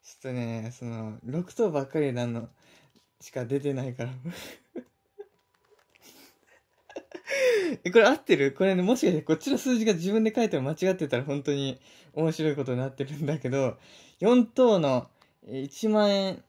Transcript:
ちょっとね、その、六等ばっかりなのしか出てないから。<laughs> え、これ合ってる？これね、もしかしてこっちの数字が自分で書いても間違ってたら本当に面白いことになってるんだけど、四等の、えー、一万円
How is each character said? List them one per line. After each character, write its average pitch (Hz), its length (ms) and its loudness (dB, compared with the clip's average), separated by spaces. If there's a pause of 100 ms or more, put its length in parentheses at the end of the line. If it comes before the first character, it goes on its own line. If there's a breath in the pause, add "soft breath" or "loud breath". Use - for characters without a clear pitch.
ち - 140 -20 (100)
ょ 131 40 -6
っ - 20 -6
と - 0 -
ね、 117 440 -6
そ - 80 -16
の、 113 400 -10
六 165 280 -6
等 220 180 0
ば 147 120 -2
っ 135 60 -8
か 160 120 -2
り 139 120 0
な 120 140 -2
の 117 220 -6 (720 soft breath)
し - 100 -20
か 127 140 -6
出 135 160 -2
て 143 140 -4
な 131 100 -4
い 123 100 -8
か 117 100 -6
ら。 127 100 -8
<laughs> 127 100 -16 (3500 loud breath)
え、 180 60 -2
こ 202 80 6
れ 214 80 8
合 254 80 6
っ - 100 -8
て 202 120 4
る？ 139 160 2
こ - 120 0
れ 190 100 4
ね、 180 80 2
も 220 140 2
し 269 100 0
か 180 60 4
し 160 40 2
て 156 60 -2
こ 160 120 2
っ 156 40 -4
ち 277 140 -2
の 254 60 0
数 247 200 0
字 220 60 0
が 214 100 4
自 170 160 -2
分 220 140 2
で 220 100 0
書 240 80 0
い 214 80 0
て 170 80 -2
も 131 100 -2
間 170 220 0
違 185 40 2
っ - 20 -6
て 170 100 -6
た - 120 -2
ら 139 60 -4
本 143 200 -4
当 151 80 0
に 135 280 -4 (340 soft breath)
面 160 180 0
白 156 180 -2
い 143 60 -2
こ 143 80 -4
と 131 80 -4
に 123 60 -2
な 135 100 -4
っ 127 60 -12
て 135 100 -6
る 139 120 -10
ん 147 100 -6
だ 147 120 -2
け 127 120 -4
ど、 131 280 -2 (400 loud breath)
四 240 280 4
等 233 340 4
の、 131 280 0 (360 soft breath)
え - 80 -14
ー、 135 100 -8
一 143 260 -6
万 214 240 4
円 190 360 -2